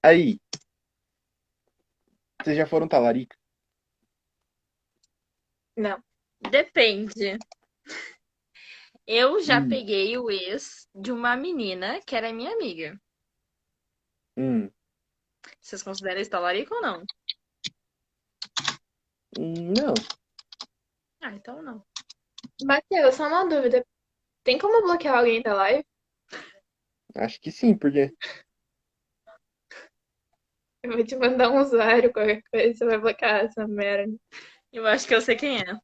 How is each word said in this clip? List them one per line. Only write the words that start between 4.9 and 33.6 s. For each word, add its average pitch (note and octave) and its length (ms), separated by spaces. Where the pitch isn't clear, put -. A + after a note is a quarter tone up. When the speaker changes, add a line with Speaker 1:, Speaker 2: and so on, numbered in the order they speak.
Speaker 2:
Não. G#3 240
Speaker 3:
Depende. G#3 880
Eu C4 360
já C#4+ 180
Speaker 1:
Hum. C4+ 80
Speaker 3:
peguei G#3+ 500
o A#3+ 140
ex G3 640
de G3 160
uma A#3+ 240
menina B3+ 680
que C4 100
era A3+ 160
minha A#3+ 220
amiga. G3 460
Speaker 1:
Hum. - 340
Speaker 3:
Vocês - 220
consideram F#3+ 380
isso G#3 80
talarico F#3+ 460
ou A#4 60
não? F#3+ 220
Speaker 1:
Não. E3+ 560
Speaker 3:
Ah, B3+ 120
então A#3+ 280
não. A#3+ 220
Speaker 2:
Mateus, C#4 520
só D4 120
uma F4 200
dúvida. B3+ 380
Tem B3+ 140
como G#4+ 240
bloquear E4+ 360
alguém A#3 240
da G#3+ 120
live? G3+ 300
Speaker 1:
Acho - 260
que D#3 100
sim, A3+ 260
por C#3+ 140
quê? C#3 220
Speaker 2:
Eu A#3+ 120
vou A#3 120
te B3 100
mandar B3 340
um C4+ 120
usuário, A#3+ 520
qualquer G#3+ 280
coisa, A3+ 260
você A#3 80
vai A3+ 120
bloquear G#3+ 480
essa A3 220